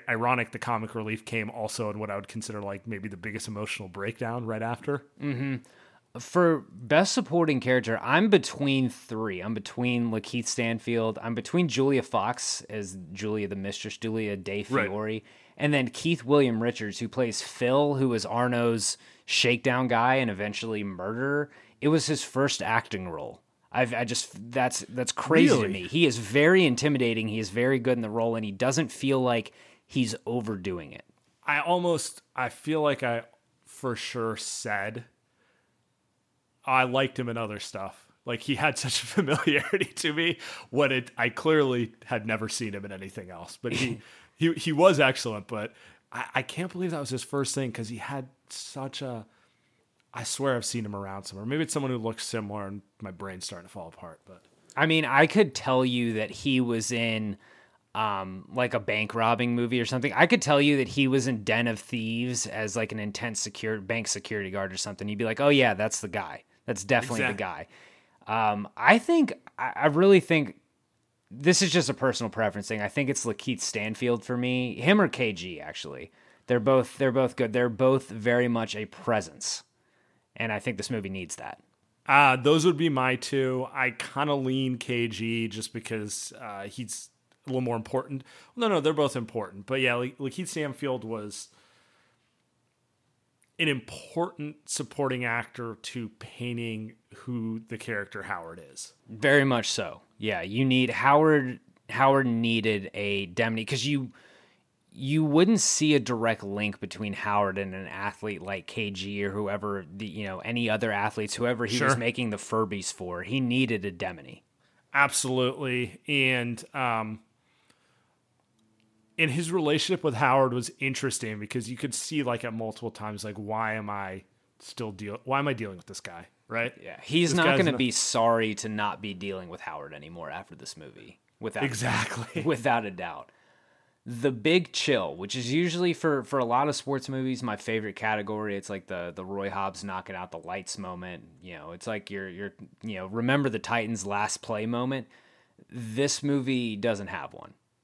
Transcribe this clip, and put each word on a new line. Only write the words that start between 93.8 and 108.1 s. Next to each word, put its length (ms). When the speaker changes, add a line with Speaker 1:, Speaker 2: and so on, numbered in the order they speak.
Speaker 1:
supporting 600
actor 560
to 280
painting 720
who 540
the 80
character 460
Howard 380
is. 220
Speaker 2:
Very 340
much 280
so. 300
Yeah, 240
you 200
need 280
Howard. 680
Howard 380
needed 640
a 340
Demony 380
'cause 200
you, 260
you 320
wouldn't 380
see 340
a 40
direct 440
link 360
between 340
Howard 440
and 160
an 140
athlete 540